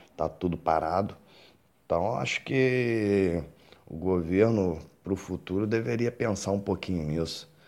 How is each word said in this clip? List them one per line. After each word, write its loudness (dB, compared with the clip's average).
tá -2
tudo -4
parado. 0
Então, 0
acho -4
que 2
o -12
governo, 2
pro -2
futuro, -4
deveria 0
pensar -2
um 0
pouquinho -2
nisso, -4